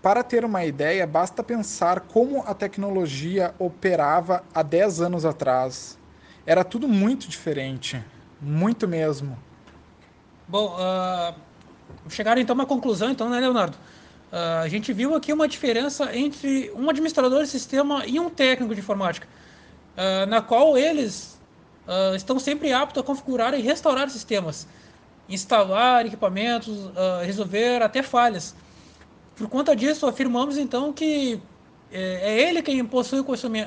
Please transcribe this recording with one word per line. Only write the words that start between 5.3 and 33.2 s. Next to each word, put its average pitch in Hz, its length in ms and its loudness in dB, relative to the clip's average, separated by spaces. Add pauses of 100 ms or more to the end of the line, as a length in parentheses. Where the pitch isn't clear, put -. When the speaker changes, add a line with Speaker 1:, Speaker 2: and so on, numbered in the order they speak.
Speaker 1:
Era 185 180 4
tudo 240 240 -4
muito 220 400 2
diferente, 135 760 -6 (380)
muito 180 480 0
mesmo. 143 500 -2 (1080)
Speaker 2:
Bom, 190 300 -2
ah, 185 560 -2 (760)
chegaram 226 320 2
então 247 140 0
a 247 60 2
uma 269 60 0
conclusão, 240 440 0
então, 233 180 -2
né, 240 100 0
Leonardo? 240 380 2 (560)
Ah, 165 280 -2
a 165 80 -2
gente 214 240 -4
viu 254 220 0
aqui 302 200 0
uma 311 120 2
diferença 269 720 -2
entre 269 580 -2
um 254 140 -2
administrador 294 540 2
de 285 60 -2
sistema 277 580 -2
e 254 120 0
um 349 120 -2
técnico 254 440 2
de 196 60 -6
informática, 190 480 -4 (720)
ah, 190 260 0
na 220 160 2
qual 254 380 6
eles, 294 600 0 (480)
ah, 190 300 2
estão 262 220 -2
sempre 294 340 -2
aptos 269 300 0
a - 20 -6
configurar 262 480 0
e 285 80 0
restaurar 277 480 2
sistemas, 202 580 -4 (600)
instalar 220 800 4
equipamentos, 214 880 -4
ah, 185 260 0
resolver 208 600 0
até 226 200 0
falhas. 240 540 0 (800)
Por 214 120 -8
conta 277 260 2
disso, 277 320 0
afirmamos 262 520 0
então 277 340 -2
que 285 480 -2 (500)
é, 185 400 -4
é 247 180 4
ele 339 120 2
quem 269 240 0
possui 254 360 0